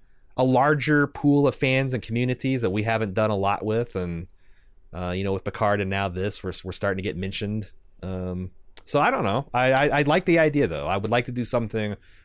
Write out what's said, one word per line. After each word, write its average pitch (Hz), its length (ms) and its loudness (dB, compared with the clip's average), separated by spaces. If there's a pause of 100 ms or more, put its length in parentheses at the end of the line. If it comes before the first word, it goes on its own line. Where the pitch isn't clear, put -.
(380)
a 127 60 4
larger 143 640 4
pool 143 400 4
of 127 80 0
fans 131 380 0
and 120 100 -2
communities 123 580 -2
that 110 80 2
we 107 140 0
haven't 110 320 -2
done 110 160 2
a 104 40 0
lot 98 300 0
with. 113 300 -2
And, 87 320 -6 (680)
uh, 90 160 -6
you 92 140 -2
know, 98 100 0
with 95 100 -4
Picard 101 380 0
and 95 80 -4
now 98 180 -2
this, 92 360 -6
we're, 92 100 -6 (100)
we're 92 80 -8
starting 95 300 -4
to 95 80 -4
get - 80 -6
mentioned. 101 540 -6 (320)
Um, 92 480 -6 (340)
so 143 160 0
I 180 80 4
don't 254 140 -2
know. 113 300 -2
I, 127 200 2
I, 143 260 2
I - 40 4
like 151 220 2
the 165 140 4
idea, 147 280 4
though. 76 200 -4
I 90 80 0
would 101 160 -2
like 120 140 2
to 127 60 -8
do 123 120 -4
something 110 520 -2 (300)